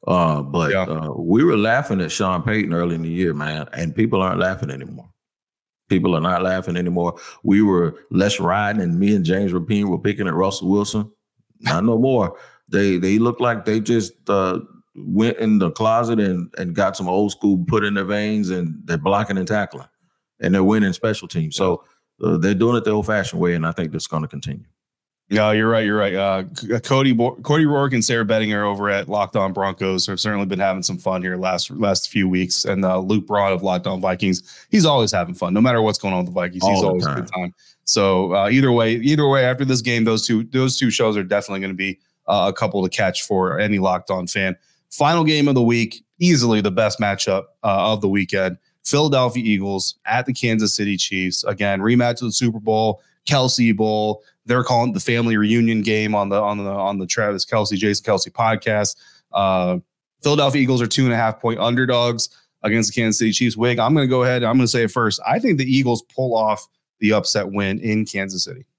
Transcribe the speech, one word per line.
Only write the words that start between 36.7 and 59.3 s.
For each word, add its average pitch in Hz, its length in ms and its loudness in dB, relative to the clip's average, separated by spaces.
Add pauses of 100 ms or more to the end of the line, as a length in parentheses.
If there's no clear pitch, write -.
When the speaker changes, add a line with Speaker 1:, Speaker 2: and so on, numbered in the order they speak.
Speaker 1:
All 92 40 2
the 95 60 2
Speaker 2:
always 90 180 0
a 71 100 -2
good 87 120 -8
Speaker 1:
time. 90 180 -8
Speaker 2:
time. 87 80 -10 (320)
So, 95 500 2
uh, 98 140 2
either 131 220 4
way, 113 240 2
either 143 320 2
way, 135 180 4
after 127 200 0
this 131 160 0
game, 117 220 0
those 110 240 0
two, 110 180 2
those 131 320 0
two 127 140 0
shows 110 260 0
are 101 60 -2
definitely 98 380 -2
gonna 95 120 -6
be, 95 260 -6 (280)
uh, 92 200 2
a 98 60 0
couple 98 300 -2
to 92 60 0
catch 95 340 -2
for 92 360 -2
any 104 200 0
Locked 92 320 -2
On 92 160 -4
fan. 95 280 -4 (360)
Final 160 320 2
game 151 240 2
of 143 80 2
the 123 80 4
week, 117 400 0 (160)
easily 123 420 4
the 101 100 0
best 104 280 0
matchup, 98 460 0 (180)
uh, 101 300 2
of 101 80 -4
the 101 80 0
weekend. 95 480 -2 (280)
Philadelphia 127 580 2
Eagles 98 520 -2 (100)
at 123 200 -2
the 131 80 -4
Kansas 110 420 0
City 101 220 -2
Chiefs. 92 480 -4
Again, 101 340 -2
rematch 120 420 2
of 123 60 -4
the 110 40 -4
Super 113 280 -2
Bowl, 110 420 0 (240)
Kelce 123 500 2
Bowl. 107 480 0 (220)
They're 123 180 0
calling 120 260 0
it 107 40 -4
the 98 60 -4
family 117 380 0
reunion 113 440 2
game 107 320 0
on 101 140 0
the, 98 140 0
on 104 160 -2
the, 101 120 -6
on 98 280 -2
the 92 100 -6
Travis 104 380 -2
Kelce, 104 320 -2
Jason 101 260 0
Kelce 101 260 0
podcast. 107 680 0 (340)